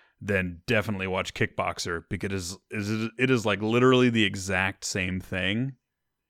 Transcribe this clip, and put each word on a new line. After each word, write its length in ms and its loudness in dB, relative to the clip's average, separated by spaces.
then 460 -2
definitely 400 0
watch 300 -4
Kickboxer, 760 -4
because 140 -4
it 100 -4
is, 80 -2
is, 200 -2
it 100 2
is, 160 2
like, 160 0
literally 480 6
the 140 4
exact 640 -2
same 340 -4
thing. 540 -2